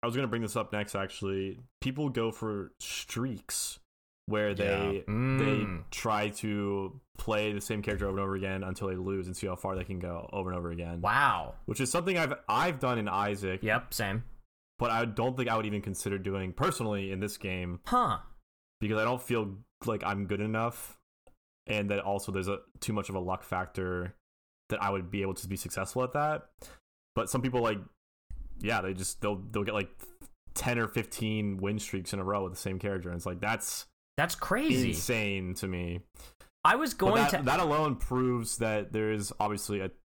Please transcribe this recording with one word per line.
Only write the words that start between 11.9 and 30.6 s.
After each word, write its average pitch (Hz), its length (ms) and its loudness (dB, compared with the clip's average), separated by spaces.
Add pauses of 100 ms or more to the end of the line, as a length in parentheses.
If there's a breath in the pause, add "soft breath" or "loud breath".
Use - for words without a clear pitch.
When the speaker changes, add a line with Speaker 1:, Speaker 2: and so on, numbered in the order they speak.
Speaker 1:
something 175 260 2
I've, 143 160 2 (140)
I've 135 320 2
done 123 180 2
in 104 100 0
Isaac. 98 540 0
Speaker 3:
Yep, 107 320 0
same. 107 300 -2 (540)
Speaker 1:
But 120 120 2
I 113 140 2
don't 117 320 0
think 127 120 0
I 113 80 4
would 110 80 2
even 104 160 0
consider 98 380 -2
doing 95 340 -2
personally 101 600 0
in 95 80 -2
this 104 180 -4
game 90 480 -4
Speaker 3:
Huh. 233 320 2 (640)
Speaker 1:
because 107 180 2
I 110 60 4
don't 127 180 2
feel 107 360 0 (280)
like 110 180 0
I'm 98 220 0
good 101 140 0
enough, 110 580 -2 (680)
and 104 240 0
that 101 100 2
also 98 320 0
there's 95 160 0
a, 98 100 0 (220)
too - 120 -2
much 107 160 0
of 98 60 -6
a 92 60 0
luck 92 240 -2
factor 90 720 -2 (540)
that 107 120 0
I 98 80 4
would 92 200 -2
be 101 120 0
able 95 120 0
to - 120 -8
be 92 100 -2
successful 95 460 -2
at 127 120 -2
that. 151 340 0 (680 loud breath)
But 110 160 0
some 127 120 0
people, 127 200 2
like, 110 160 2 (800)
yeah, 104 220 2
they 95 120 -2
just, 92 280 -4
they'll, 104 160 2
they'll 101 280 -2
get, 107 100 -2
like, 101 160 0 (640)
ten 123 240 0